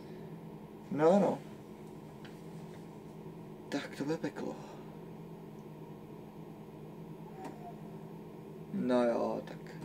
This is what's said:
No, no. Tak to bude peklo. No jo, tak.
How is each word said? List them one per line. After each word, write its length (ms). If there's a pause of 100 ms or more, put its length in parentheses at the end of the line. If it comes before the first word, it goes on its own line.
(920)
No, 280
no. 200 (2250)
Tak 280
to 60
bude 140
peklo. 380 (4000)
No 300
jo, 420
tak. 120 (280)